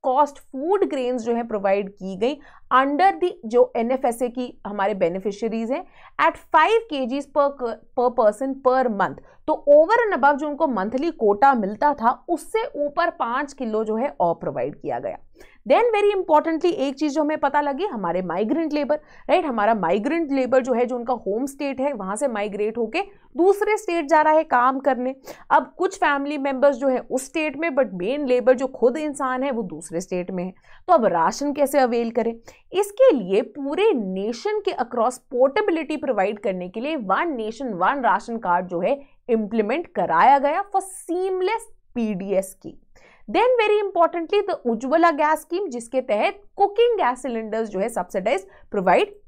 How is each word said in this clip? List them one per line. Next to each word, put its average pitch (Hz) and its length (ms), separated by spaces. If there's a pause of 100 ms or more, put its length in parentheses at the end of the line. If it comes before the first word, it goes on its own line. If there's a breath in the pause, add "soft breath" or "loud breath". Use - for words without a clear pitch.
cost 277 300 (180)
food 339 380
grains 254 240
जो 233 180
है 233 120
प्रोवाइड 202 420
की 190 280
गई 254 220 (340 loud breath)
under 285 460
the 359 100 (160)
जो 240 300
एनएफ़एसए 240 540
की 247 380
हमारे 202 260
बेनिफिशियरीज 202 800
हैं 339 160 (360 loud breath)
at 320 120
five 359 440 (140)
K 262 140
Gs 277 180 (120)
per, 277 360 (260)
per 240 200
person 220 300 (180)
per 254 200
month। 190 340 (260 soft breath)
तो 302 220
over 370 380
and 349 140
above 277 160
जो 302 120
उनको 294 180
मंथली 233 440
कोटा 220 420
मिलता 220 400
था, 240 360
उससे 339 560
ऊपर 339 240
पाँच 277 440
किलो 220 300
जो 214 120
है 226 240
और 170 140
प्रोवाइड 143 480
किया 123 180
गया। 101 180 (500 soft breath)
Then 403 260
very 403 200
importantly 330 600
एक 269 220
चीज 285 180
जो 311 80
हमें 302 180
पता 294 220
लगी, 285 240
हमारे 185 360
माइग्रेंट 220 520
लेबर, 294 220 (340 soft breath)
राइट, 330 160
हमारा 226 280
माइग्रेंट 226 580
लेबर 262 320
जो 254 100
है, 240 120
जो 247 100
उनका 240 180 (120)
होम 220 200
स्टेट 277 360
है, 285 120
वहां 196 220
से 277 120
माइग्रेट 214 500
होके 233 240 (360 loud breath)
दूसरे 403 400
स्टेट 339 320
जा 311 120
रहा 311 120
है 320 100
काम 262 360
करने। 262 360 (360 loud breath)
अब 254 260
कुछ 381 200
फैमिली 285 400
मेंबर्स 269 400
जो 277 100
है 254 120
उस 254 260
स्टेट 311 320
में, 330 120
but 254 240
मेन 233 340
लेबर 247 280
जो 262 120
खुद 254 300
इंसान 269 460
है 277 80
वो 226 120
दूसरे 165 380
स्टेट 180 300
में 185 120
है, 185 100 (340 soft breath)
तो 370 60
अब 254 120
राशन 196 480
कैसे 277 260
अवेल 233 320
करें? 233 220 (400 loud breath)
इसके 415 420
लिए 196 260
पूरे 311 520
नेशन 226 720
के 370 60 (120)
across 240 340 (140)
पोर्टेबिलिटी 302 680
प्रोवाइड 208 420
करने 180 300
के 220 100
लिए 294 160
वन 262 420
नेशन 226 360
वन 208 300
राशन 220 340
कार्ड 180 300
जो 175 120
है 254 200 (300 loud breath)
इम्प्लीमेंट 226 640
कराया 190 440
गया 302 320
for 381 100
seamless 370 920 (240)
पीडीएस 196 600
scheme। - 220 (500 soft breath)
Then 466 320
very 415 200
importantly 349 680
the 349 80 (100)
उज्ज्वला 262 460
गैस 302 300
स्कीम, 370 280
जिसके 247 320
तहत 254 400 (140)
कुकिंग 415 420
गैस 254 240
सिलेंडर्स 226 480
जो 190 100
है 220 100
सब्सिडाइज 208 580 (240 soft breath)
प्रोवाइड 254 420 (140)